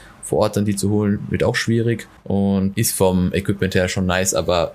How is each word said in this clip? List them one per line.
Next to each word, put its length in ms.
vor 160
Ort 180
dann 80
die 100
zu 140
holen, 400
wird 160
auch 100
schwierig 540
und 540
ist 140
vom 420
Equipment 400
her 140
schon 180
nice, 260
aber 420